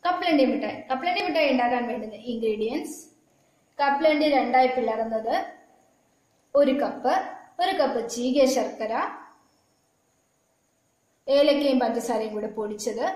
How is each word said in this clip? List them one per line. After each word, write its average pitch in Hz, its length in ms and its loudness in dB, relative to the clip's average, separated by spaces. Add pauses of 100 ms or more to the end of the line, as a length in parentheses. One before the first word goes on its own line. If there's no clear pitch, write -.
കപ്പലണ്ടി 349 460 2
മിഠായി. 208 260 -4 (120)
കപ്പലണ്ടി 359 380 -2
മിഠായി 302 260 0
ഉണ്ടാക്കാൻ 247 360 0
വേണ്ടുന്ന 214 280 -8 (140)
ഇൻഗ്രീഡിയൻസ്: 220 640 -4 (880)
കപ്പലണ്ടി 302 540 2
രണ്ടായി 254 400 4
പിളർന്നത് 226 580 -2 (1300)
ഒരു 262 240 6
കപ്പ്, - 320 -2 (480)
ഒരു 370 160 0
കപ്പ് 247 240 0 (100)
ചീകിയ 254 320 2 (120)
ശർക്കര, 220 360 -4 (2500)
ഏലക്കയും 285 460 4
പഞ്ചസാരയും 226 520 -2
കൂടെ 214 220 -6
പൊടിച്ചത് 214 460 -4 (100)